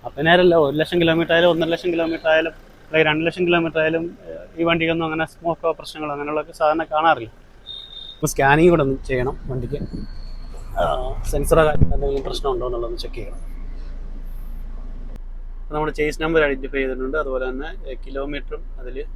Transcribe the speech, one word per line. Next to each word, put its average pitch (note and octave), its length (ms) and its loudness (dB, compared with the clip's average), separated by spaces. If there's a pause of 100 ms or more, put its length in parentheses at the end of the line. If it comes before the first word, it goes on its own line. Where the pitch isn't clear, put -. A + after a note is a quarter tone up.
നാപ്പതിനായിരം E3 380 4
അല്ല, F3 120 8
ഒരു D3 220 6
ലക്ഷം E3 240 2
കിലോമീറ്റർ E3 320 4
ആയാലും E3+ 180 6
ഒന്നര E3 180 2
ലക്ഷം E3 240 -2
കിലോമീറ്റർ E3 360 -2
ആയാലും, D#3+ 240 2 (340)
അല്ലെങ്കിൽ D#3 240 2
രണ്ട് D#3 160 0
ലക്ഷം F3 200 0
കിലോമീറ്റർ E3 340 2
ആയാലും, E3 460 0
ഏഹ്, D#3+ 120 -14 (180)
ഈ E3 80 0
വണ്ടിക്കൊന്നും E3 420 2
അങ്ങനെ D#3+ 180 -2
സ്മോക്കോ E3 480 -4
പ്രശ്നങ്ങളോ D3+ 400 -8
അങ്ങനെയുള്ളതൊക്കെ D3 400 -4
സാധാരണ D#3+ 320 2
കാണാറില്ല. D#3 460 2 (840)
അപ്പോൾ - 120 -4
സ്കാനിങ് D3 440 6
കൂടെ E3 120 4
ഒന്ന് C3+ 240 -2
ചെയ്യണം B2+ 400 -2
വണ്ടിക്ക്. B2+ 300 -6 (1000)
ആ, C3 440 0
സെൻസറോ D3+ 420 4
കാര്യങ്ങളോ D3 300 6
എന്തെങ്കിലും C#3 300 0
പ്രശ്നം C3 280 -2
ഉണ്ടോ B2 140 -2
എന്നുള്ളതൊന്ന് A#2+ 320 -4
ചെക്ക് - 160 -8
ചെയ്യണം. - 240 -8 (2250)
അപ്പോൾ D3+ 120 -10
നമ്മുടെ D3+ 180 0
ചേസ് D3+ 300 -2
നമ്പർ D#3+ 220 4
ഐഡന്റിഫൈ C3+ 340 -2
ചെയ്തിട്ടുണ്ട്, C3 400 -2
അതുപോലെ C3 300 -2
തന്നെ, C#3 400 -8
ഏഹ്, C3 180 -10
കിലോമീറ്ററും C#3+ 560 -8 (160)
അതിൽ B2+ 260 -8 (120)